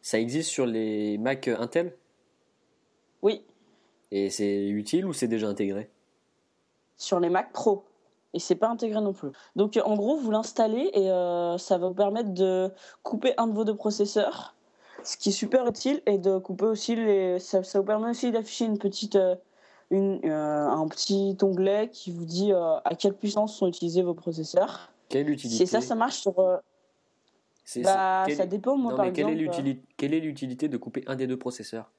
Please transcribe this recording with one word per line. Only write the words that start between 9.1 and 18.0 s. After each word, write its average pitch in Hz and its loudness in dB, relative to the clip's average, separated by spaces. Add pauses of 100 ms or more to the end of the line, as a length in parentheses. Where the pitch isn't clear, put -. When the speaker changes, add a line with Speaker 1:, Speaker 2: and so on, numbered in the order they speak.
Speaker 2:
plus. 147 -8 (260)
Donc, 208 2
euh, 220 4
en 214 2
gros, 214 2
vous 240 -2
l'installez 226 2
et, 190 4
euh, 175 0
ça 185 2
va 180 0
vous 180 -6
permettre 202 0
de 185 2 (320)
couper - 0
un 233 2
de 220 0
vos 214 0
deux 214 0
processeurs, 208 -2 (480)
ce - -10
qui - -2
est 196 0
super 240 2
utile, 262 0
et 202 4
de 190 2
couper 190 -4
aussi 220 0
les, 196 2
ça, 185 0
ça 196 0
vous 196 2
permet 214 0